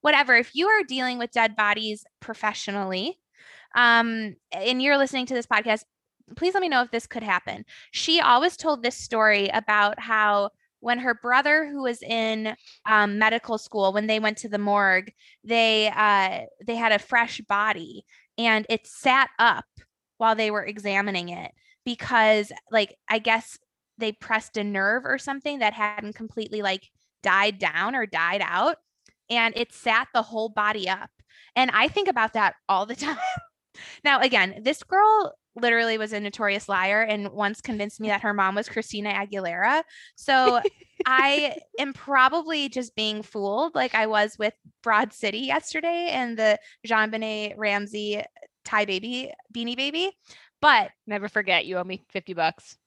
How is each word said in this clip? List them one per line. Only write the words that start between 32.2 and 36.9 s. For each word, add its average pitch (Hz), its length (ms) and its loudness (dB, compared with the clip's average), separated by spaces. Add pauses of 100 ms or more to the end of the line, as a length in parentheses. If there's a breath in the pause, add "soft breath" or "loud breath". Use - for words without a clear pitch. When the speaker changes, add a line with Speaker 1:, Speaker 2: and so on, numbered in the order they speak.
Speaker 1:
that 208 220 2 (140)
all 196 180 0
the 233 100 -10
<laughs> - 0 -
time. 302 220 -6 (840 loud breath)
Now, 277 160 4
again, 214 460 2
this 285 180 -2
girl 427 500 4 (220)
literally 233 440 2
was 214 160 -6
a 208 60 -4
notorious 202 460 -4
liar 196 360 0